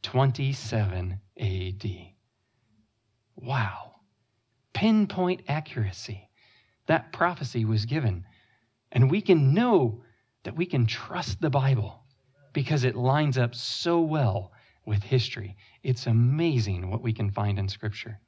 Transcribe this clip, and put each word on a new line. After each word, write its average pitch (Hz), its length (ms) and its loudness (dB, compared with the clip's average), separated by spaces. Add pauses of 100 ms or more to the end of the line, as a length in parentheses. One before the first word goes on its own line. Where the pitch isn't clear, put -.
twenty-seven 113 1160 0 (160)
A 92 340 -2
D. 92 460 -8 (1200)
Wow. 123 560 -4 (800)
Pinpoint 196 760 2
accuracy. 110 840 -6 (600)
That - 240 0
prophecy 139 520 -2
was 107 200 0
given. 113 400 -2 (680)
And 135 220 4
we 202 80 2
can 151 340 6
know 180 480 2 (400)
that - 140 -10
we 175 100 -2
can 123 200 2
trust - 540 -6
the 156 100 0
Bible 131 520 0 (500)
because 147 300 0
it 127 140 0
lines 131 420 2
up 120 160 0
so - 460 -2
well 131 500 0 (340)
with 101 200 0
history. 101 500 -2 (300)
It's 127 240 -2
amazing 117 840 2
what 110 100 -4
we 113 120 -2
can 104 180 -2
find 101 300 -2
in 98 80 -2
Scripture. 104 600 -8